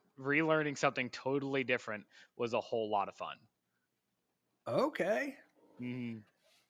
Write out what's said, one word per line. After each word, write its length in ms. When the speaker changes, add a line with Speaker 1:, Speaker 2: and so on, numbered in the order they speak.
Speaker 1:
Relearning 580
something 340
totally 520
different 420
was 160
a 80
whole 300
lot 180
of 60
fun. 220
Speaker 2:
Okay. 720
Speaker 1:
Mm-hmm. 460